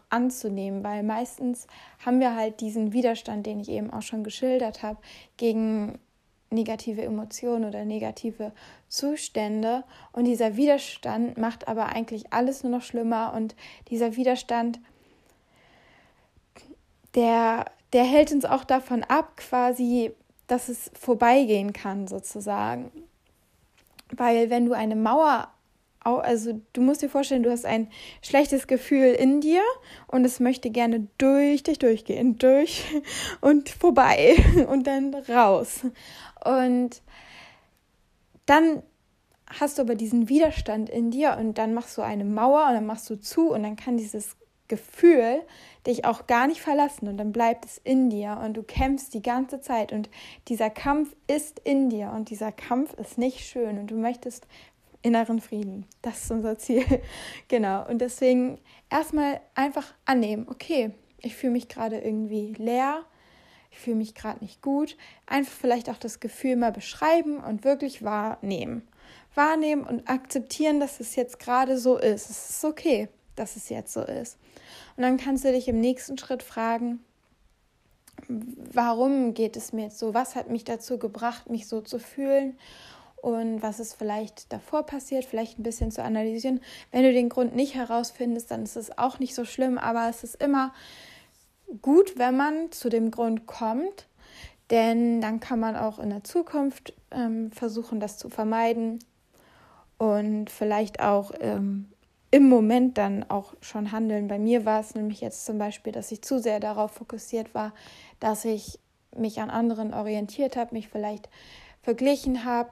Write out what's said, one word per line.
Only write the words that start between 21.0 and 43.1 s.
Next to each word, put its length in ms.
kann, 340
sozusagen. 840
Weil 380
wenn 160
du 80
eine 220
Mauer 540
au-, 140
also 420
du 80
musst 200
dir 80
vorstellen, 340
du 80
hast 140
ein 240
schlechtes 460
Gefühl 460
in 280
dir 200
und 180
es 140
möchte 300
gerne 380
durch 460
dich 160
durchgehen, 580
durch 460
<laughs> 280
und 280
vorbei 680
<laughs> 160
und 180
dann 260
raus. 680
Und 580
dann 360
hast 300
du 60
aber 120
diesen 340
Widerstand 600
in 220
dir 280
und 180
dann 160
machst 240
du 40
eine 240
Mauer 420
und 60
dann 120
machst 240
du 100